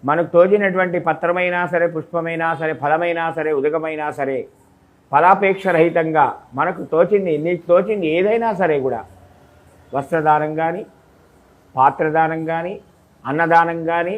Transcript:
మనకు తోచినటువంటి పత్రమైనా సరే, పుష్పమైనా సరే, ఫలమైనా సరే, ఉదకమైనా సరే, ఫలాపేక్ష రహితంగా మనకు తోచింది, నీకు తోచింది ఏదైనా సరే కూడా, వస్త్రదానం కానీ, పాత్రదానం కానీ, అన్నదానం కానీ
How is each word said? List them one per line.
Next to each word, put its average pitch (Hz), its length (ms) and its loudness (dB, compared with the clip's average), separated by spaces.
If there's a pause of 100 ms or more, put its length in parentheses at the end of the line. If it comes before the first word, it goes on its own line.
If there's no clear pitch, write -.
మనకు 160 280 0
తోచినటువంటి 185 680 2
పత్రమైనా 175 680 -2
సరే, 175 200 0
పుష్పమైనా 165 680 -4
సరే, 156 180 -4
ఫలమైనా 165 580 -2
సరే, 156 200 -4
ఉదకమైనా 151 600 -2
సరే, 135 260 -4 (760)
ఫలాపేక్ష 190 560 4
రహితంగా 160 580 2 (280)
మనకు 165 300 -4
తోచింది, 180 540 2
నీకు 165 300 -4
తోచింది 190 400 2
ఏదైనా 214 460 0
సరే 165 260 0
కూడా, 123 220 -4 (920)
వస్త్రదానం 151 640 0
కానీ, 170 280 -4 (920)
పాత్రదానం 156 720 2
కానీ, 165 280 -6 (520)
అన్నదానం 165 600 2
కానీ 170 320 -2